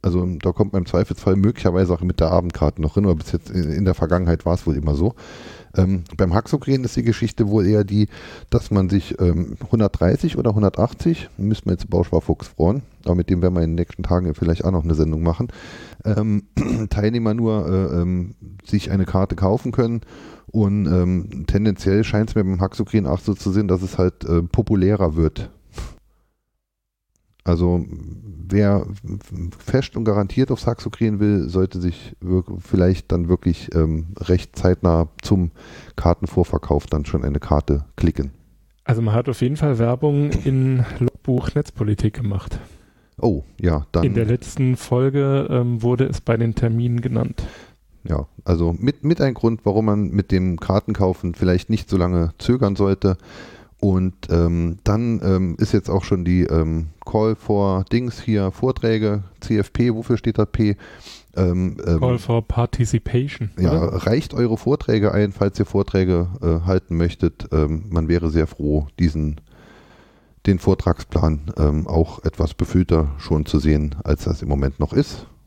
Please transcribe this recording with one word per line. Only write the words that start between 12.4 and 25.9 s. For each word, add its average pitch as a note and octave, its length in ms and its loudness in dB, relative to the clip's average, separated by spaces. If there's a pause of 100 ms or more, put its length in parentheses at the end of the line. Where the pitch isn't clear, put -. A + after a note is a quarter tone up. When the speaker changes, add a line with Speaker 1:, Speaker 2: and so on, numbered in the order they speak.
Speaker 1:
freuen, G2+ 360 0 (220)
aber F2 100 2
mit F2 140 -2
dem F2 120 2
werden F2+ 140 2
wir E2+ 80 2
in E2 80 0
den E2 40 0
nächsten F2 280 -4
Tagen F2 300 0
vielleicht E2+ 300 0
auch F#2+ 80 2
noch E2+ 120 0
eine E2 120 0
Sendung D#2 280 0
machen, E2+ 260 0 (560)
ähm, G#2 380 0 (120)
<clears throat> A2 340 -2
Teilnehmer A2 440 0
nur, A2 340 0
äh, F2 340 0
ähm, F2+ 340 -2 (300)
sich - 260 -2
eine F#2+ 140 2
Karte F#2 300 0
kaufen G2+ 360 0
können A#2 300 0 (440)
und, G2+ 400 2
ähm, F2+ 600 0
tendenziell G2+ 560 0
scheint's G#2+ 320 -2
mir G#2+ 80 2
beim F#2 180 0
Haxogrin G2 460 -2
auch D#2 120 0
so G#2 140 -2
zu F#2+ 180 -4
sehen, G2+ 160 2
dass F2+ 140 0
es F#2 160 -6
halt, F2+ 280 0
äh, E2+ 180 2
populärer F#2+ 720 2
wird. D#2+ 340 0 (1900)